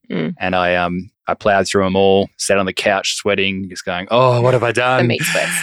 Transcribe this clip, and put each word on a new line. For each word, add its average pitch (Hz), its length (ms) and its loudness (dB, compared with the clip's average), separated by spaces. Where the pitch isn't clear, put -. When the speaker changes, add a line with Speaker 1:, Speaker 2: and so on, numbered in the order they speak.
Speaker 1:
Mm. 82 280 -6
Speaker 2:
And 92 160 -2
I, 90 220 2
um, 87 340 -4
I 87 80 -4
plowed 98 320 2
through 101 180 0
'em 95 120 0
all, 98 400 4
sat 101 200 -2
on 98 100 0
the 95 60 -4
couch - 440 -2
sweating, 98 520 -2
just 90 160 -14
going, 92 280 -6
"Oh, 123 300 4
what 127 120 2
have 113 80 2
I 117 80 0
done?" 127 340 2
Speaker 1:
The 117 40 2
meat - 140 -2
sweats. - 280 -2